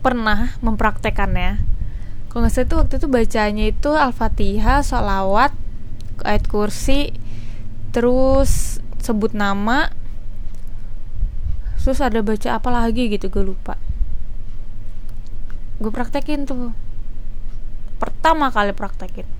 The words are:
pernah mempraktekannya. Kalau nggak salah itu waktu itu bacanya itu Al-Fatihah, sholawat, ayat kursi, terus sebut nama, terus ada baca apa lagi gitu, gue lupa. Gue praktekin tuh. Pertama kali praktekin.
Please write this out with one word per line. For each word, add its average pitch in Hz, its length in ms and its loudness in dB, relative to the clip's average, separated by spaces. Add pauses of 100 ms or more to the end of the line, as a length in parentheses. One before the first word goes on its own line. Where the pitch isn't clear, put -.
pernah 233 560 2
mempraktekannya. 208 1040 0 (640)
Kalau 233 160 -6
nggak 226 80 4
salah 247 160 2
itu - 80 2
waktu 302 240 4
itu 330 80 2
bacanya 214 600 2
itu 285 240 0
Al-Fatihah, 226 920 2
sholawat, 208 680 2 (720)
ayat 208 240 2
kursi, 208 640 2 (800)
terus 262 880 4 (180)
sebut 214 380 -2
nama, 208 560 0 (1800)
terus 262 240 0
ada 226 240 0
baca 220 320 -2
apa 233 160 -2
lagi 233 340 0
gitu, 208 220 -2
gue 190 240 2
lupa. - 240 -4 (2000)
Gue 214 160 -2
praktekin 277 560 -2
tuh. 247 240 -2 (1300)
Pertama 320 480 0
kali 208 240 0
praktekin. 190 560 -4 (100)